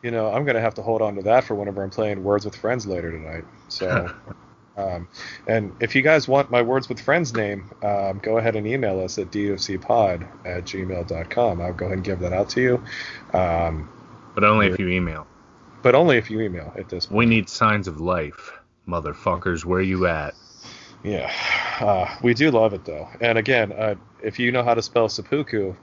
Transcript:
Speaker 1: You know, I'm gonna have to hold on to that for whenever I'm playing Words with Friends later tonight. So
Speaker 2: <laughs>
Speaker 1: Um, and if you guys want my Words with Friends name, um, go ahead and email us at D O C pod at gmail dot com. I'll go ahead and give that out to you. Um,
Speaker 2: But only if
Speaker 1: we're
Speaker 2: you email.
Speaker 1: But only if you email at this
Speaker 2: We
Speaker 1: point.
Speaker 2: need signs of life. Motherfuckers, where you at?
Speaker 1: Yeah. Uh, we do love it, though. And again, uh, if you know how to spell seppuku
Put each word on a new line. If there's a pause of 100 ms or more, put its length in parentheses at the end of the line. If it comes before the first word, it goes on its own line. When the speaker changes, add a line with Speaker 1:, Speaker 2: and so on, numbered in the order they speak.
Speaker 1:
You
know,
I'm
gonna
have
to
hold
on
to
that
for
whenever
I'm
playing
Words
with
Friends
later
tonight. (240)
So (160)
Speaker 2:
<laughs> (300)
Speaker 1:
Um, (380)
and
if
you
guys
want
my
Words
with
Friends
name, (120)
um,
go
ahead
and
email
us
at
D
O
C
pod (180)
at
gmail
dot
com.
I'll
go
ahead
and
give
that
out
to
you. (540)
Um, (460)
Speaker 2:
But
only
if
Speaker 1:
we're
Speaker 2:
you
email. (560)
Speaker 1:
But
only
if
you
email
at
this
Speaker 2:
We
Speaker 1:
point.
Speaker 2:
need
signs
of
life. (340)
Motherfuckers,
where
you
at? (680)
Speaker 1:
Yeah. (480)
Uh,
we
do
love
it,
though. (120)
And
again,
uh, (280)
if
you
know
how
to
spell
seppuku